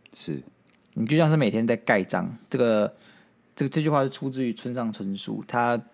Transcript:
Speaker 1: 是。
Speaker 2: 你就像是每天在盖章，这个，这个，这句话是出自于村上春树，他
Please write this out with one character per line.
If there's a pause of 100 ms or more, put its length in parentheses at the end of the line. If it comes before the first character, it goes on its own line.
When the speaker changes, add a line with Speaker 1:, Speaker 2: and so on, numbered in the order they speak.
(120)
Speaker 1:
是。 (520)
Speaker 2:
你
就
像
是
每
天
在
盖
章， (140)
这
个， (640)
这
个，
这
句
话
是
出
自
于
村
上
春
树，
他 (140)